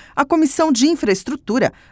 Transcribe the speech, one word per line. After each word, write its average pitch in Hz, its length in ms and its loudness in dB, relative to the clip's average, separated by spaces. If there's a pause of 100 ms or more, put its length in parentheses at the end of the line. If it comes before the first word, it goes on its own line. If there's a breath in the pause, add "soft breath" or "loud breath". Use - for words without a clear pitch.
(160 loud breath)
a 277 80 -2
Comissão 320 480 2
de 247 160 2
Infraestrutura 233 840 -2 (180 soft breath)